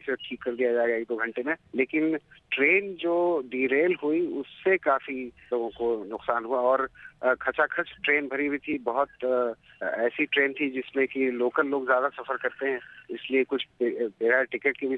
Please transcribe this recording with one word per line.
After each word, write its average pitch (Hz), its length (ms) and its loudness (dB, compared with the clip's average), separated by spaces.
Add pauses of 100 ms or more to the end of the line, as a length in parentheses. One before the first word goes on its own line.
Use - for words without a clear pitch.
سے 131 100 -2
ٹھیک - 240 -8
کر 120 160 -4
دیا 120 180 2
جائے 117 160 2
گا 117 40 2
ایک 113 160 -4
دو 120 60 -2
گھنٹے 117 300 -4
میں، 160 100 -2 (180)
لیکن 156 420 0 (340)
ٹرین 185 500 2
جو 170 500 2
ڈیریل 135 440 2 (100)
ہوئی 156 340 0
اس - 260 -10
سے 190 140 4
کافی 135 520 -2 (220)
لوگوں 117 180 0
کو 117 400 0
نقصان 113 360 -4
ہوا۔ 127 140 -2
اور، 131 200 4 (420)
آ، 127 120 4
کھچا 131 320 0
کھچ - 380 -6
ٹرین 147 240 2
بھری 139 200 -2
ہوئی 139 120 -2
تھی، 151 180 -4
بہت، 123 480 -2
آ، 123 600 -2
ایسی 117 400 0
ٹرین 139 280 2
تھی 135 180 -2
جس 127 240 -6
میں 135 120 4
کہ 131 240 0
لوکل 123 360 0
لوگ 135 140 0
زیادہ 127 260 2 (100)
سفر 127 200 -6
کرتے 135 320 -4
ہیں، 131 100 -2 (300)
اس 117 220 -10
لیے 131 160 4
کچھ 135 200 -2 (120)
بے-، 117 280 0 (120)
بغیر 123 240 4
ٹکٹ 127 340 -2
کے 139 100 -2
بھی 131 100 0